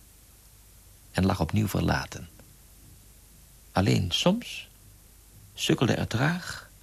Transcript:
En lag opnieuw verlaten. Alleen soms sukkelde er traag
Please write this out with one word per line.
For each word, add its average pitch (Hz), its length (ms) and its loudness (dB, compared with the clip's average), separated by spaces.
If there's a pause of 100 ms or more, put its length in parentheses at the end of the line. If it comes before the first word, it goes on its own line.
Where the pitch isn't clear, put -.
(1120)
En 92 160 2
lag 95 140 2
opnieuw 101 280 0
verlaten. - 600 -2 (1400)
Alleen 98 380 2
soms - 580 0 (840)
sukkelde - 400 0
er - 120 -2
traag 156 600 -2 (140)